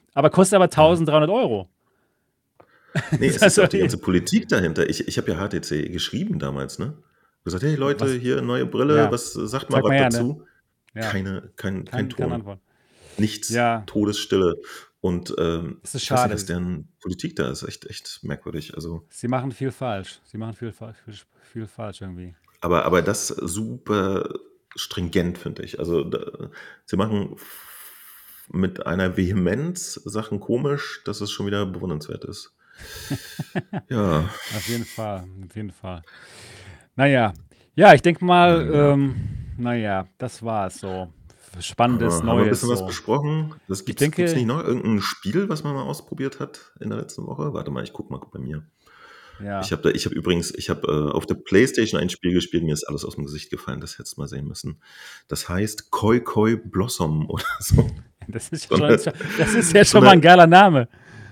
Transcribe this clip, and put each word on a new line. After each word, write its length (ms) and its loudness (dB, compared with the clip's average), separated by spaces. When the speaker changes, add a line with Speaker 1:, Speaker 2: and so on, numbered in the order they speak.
Speaker 1:
aber 160 6
kostet 260 4
aber 80 8
Speaker 2:
Ja. 40 4
Speaker 1:
tausenddreihundert 600 4
Euro. 380 -2
<laughs> 240 -2
Speaker 2:
Nee, 80 2
es 160 2
Speaker 1:
Also 40 8
Speaker 2:
ist 40 6
auch 20 4
die 100 0
Speaker 1:
die 40 4
Speaker 2:
ganze 160 0
Politik 500 0
dahinter. 400 0
Ich, 200 -4
ich 100 -6
hab 80 -4
ja 100 -2
H 120 -4
T 140 -4
C 260 -4
geschrieben 500 -6
damals, 400 -8
ne? 180 -8
Gesagt, 200 -6
"Hey 100 0
Leute, 300 -2
Speaker 1:
Was? 80 0
Speaker 2:
hier 280 -2
neue 260 -2
Brille, 300 2
Speaker 1:
Ja. 140 2
Speaker 2:
was, 220 -6
sagt 380 -8
mal 80 2
Speaker 1:
Sag 60 0
Speaker 2:
was 40 4
Speaker 1:
mal 80 2
ja, 80 4
ne? 60 2
Speaker 2:
dazu?" 320 -2
Speaker 1:
Ja. 160 -6
Speaker 2:
Keine, 460 -6
kein, 280 -6
kein 0 -
Speaker 1:
Kein, 20 -
keine 220 -6
Speaker 2:
Ton. 240 -4
Speaker 1:
Antwort. 280 -10
Speaker 2:
Nichts, 320 -2
Speaker 1:
Ja. 360 0
Speaker 2:
Todesstille. 680 0
Und, 380 -4
ähm, 440 -4
Speaker 1:
Es 120 -14
ist 100 -8
Speaker 2:
ich 60 -6
weiß 100 2
nicht, 20 2
Speaker 1:
schade. 120 0
Speaker 2:
was 120 -6
deren 420 -6
Politik 340 -8
da 140 -2
ist. 140 -10
Echt, 220 -14
echt 360 -16
merkwürdig. 520 -12
Also 360 -12
Speaker 1:
Sie 180 -12
machen 240 -4
viel 200 -8
falsch. 520 -10
Sie 140 -18
machen 160 -10
viel 180 -12
fa-, 220 -18
viel, 100 -18
viel 240 -14
falsch 340 -14
irgendwie. 340 -14
Speaker 2:
Aber, 260 2
aber 160 4
das 260 -2
super 1000 -4
stringent, 640 -4
finde 280 -12
ich. 140 -16
Also, 260 -2
da, 440 -10
sie 100 -6
machen 380 -2
f-, 1160 -20
mit 360 -2
einer 320 0
Vehemenz 760 -2
Sachen 360 -8
komisch, 640 -4
dass 160 -8
es 100 -8
schon 160 -8
wieder 200 -2
bewundernswert 580 -8
ist. 300 -16
Speaker 1:
<laughs> 800 -10
Speaker 2:
Ja. 320 0
Speaker 1:
Auf 120 -8
jeden 160 -4
Fall, 400 -10
auf 80 -20
jeden 140 -10
Fall. 320 -14
Na 100 4
ja. 260 4
Ja, 180 12
ich 80 4
denk 200 2
mal, 440 6
Speaker 2:
Na 100 -2
ja. 160 6
Speaker 1:
ähm, 240 2
na 160 -2
ja, 320 -2
das 240 -10
war's 360 -4
so. 340 -8
Spannendes, 540 2
Speaker 2:
Haben 120 0
wir, 40 2
haben 80 4
wir 40 6
ein 40 6
Speaker 1:
Neues 140 2
Speaker 2:
bisschen 100 0
was 100 0
Speaker 1:
so. 60 -6
Speaker 2:
besprochen? 680 -2
Das 120 -6
Speaker 1:
Ich 60 -14
Speaker 2:
gibt's, 160 -4
gibt's 140 0
Speaker 1:
denke 180 2
Speaker 2:
nicht 120 2
noch 180 -2
irgendein 360 0
Spiel, 480 -2
was 140 -4
man 120 -4
mal 80 -6
ausprobiert 580 -8
hat 400 -14
in 100 -6
der 80 -6
letzten 280 -12
Woche? 280 -6
Warte 160 -8
mal, 140 -8
ich 80 -16
guck 180 -14
mal 100 -10
bei 80 -14
mir. 240 -10
Speaker 1:
Ja. 180 -6
Speaker 2:
Ich 120 -6
hab 100 -6
da, 80 2
ich 160 -2
hab 60 -4
übrigens, 400 -2
ich 180 -12
hab, 140 -4
äh, 60 -2
auf 360 -2
der 80 -2
Playstation 640 2
ein 80 -2
Spiel 240 -4
gespielt, 320 0
mir 80 0
ist 120 -4
alles 200 -10
aus 120 -10
dem 80 -10
Gesicht 260 -14
gefallen, 300 -10
das 180 -16
hättest 180 -16
du 40 -12
mal 80 -8
sehen 200 -10
müssen. 320 -12
Das 200 -8
heißt 440 -6
Koi 280 2
Koi 360 0
Blossom 680 -2
<laughs> 40 -8
oder 140 -6
so. 280 2
Speaker 1:
Das 220 -12
ist 220 -8
ja 60 4
Speaker 2:
So 60 4
Speaker 1:
schon, 40 2
Speaker 2:
eine 100 8
Speaker 1:
das 160 2
ist 180 2
ja 120 10
Speaker 2:
so 80 2
Speaker 1:
schon 120 10
mal 60 12
Speaker 2:
eine 80 12
Speaker 1:
ein 40 4
geiler 260 12
Name. 400 8